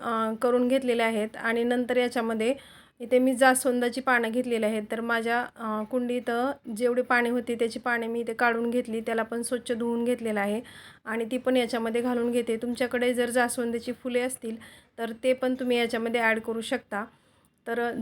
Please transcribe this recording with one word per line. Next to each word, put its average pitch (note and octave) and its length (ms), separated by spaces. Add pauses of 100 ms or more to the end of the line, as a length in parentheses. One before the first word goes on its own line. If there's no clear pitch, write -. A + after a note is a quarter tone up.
अ, A3 400
करून B3 260
घेतलेले B3 360
आहेत A3 320
आणि A#3 280
नंतर B3 340
याच्यामध्ये A#3+ 580 (440)
इथे B3 200
मी B3+ 160
जास्वंदाची B3 680
पानं A#3 280
घेतलेली A#3 360
आहेत. G#3+ 260
तर A3+ 100
माझ्या, A#3 440 (100)
अ, G#3+ 280
कुंडीत B3 480 (460)
जेवढी B3 240
पाने A#3+ 280
होती A#3+ 260
त्याची A3+ 240
पाने A#3 280
मी A#3 120
इथे A3+ 140
काढून A#3 360
घेतली, A#3 320
त्याला A3+ 220
पण A#3 180
स्वच्छ A#3+ 300
धुवून A#3 340
घेतलेलं A3+ 340
आहे G#3 220 (440)
आणि A3+ 200
ती B3 120
पण B3+ 200
याच्यामध्ये A#3 440
घालून A#3+ 300
घेते. A#3 260
तुमच्याकडे B3 560
जर A#3+ 160
जास्वंदाची A#3+ 640
फुले B3 300
असतील A#3+ 360 (400)
तर A3+ 140 (120)
ते B3+ 100
पण B3+ 220
तुम्ही B3 220
याच्यामध्ये A#3 440
ॲड A3+ 180
करू A3+ 220
शकता. A3 440 (600)
तर A#3 240 (100)